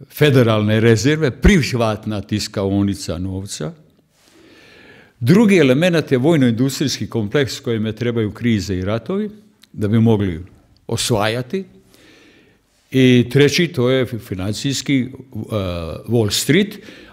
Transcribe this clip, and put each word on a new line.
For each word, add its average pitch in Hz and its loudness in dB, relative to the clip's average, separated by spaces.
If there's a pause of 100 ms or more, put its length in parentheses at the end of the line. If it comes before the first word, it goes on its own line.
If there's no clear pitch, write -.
(120)
federalne 110 2
rezerve, 120 2
privatna 110 0
tiskaonica 98 -2
novca. 95 -8 (1500)
Drugi 196 4
element 151 2
je 127 2
vojno-industrijski 131 0
kompleks 113 -4
kojime 110 -4
trebaju 117 -2
krize 101 -2
i 92 -4
ratovi 185 -4 (420)
da 104 -4
bi 113 2
mogli 101 2 (460)
osvajati. 123 -2 (1300)
I 127 4
treći, 143 2
to 123 -2
je 131 0
fi-, 113 -8
financijski, 110 -4
e, 117 -4 (1000)
Wall 110 2
Street, 190 0 (340)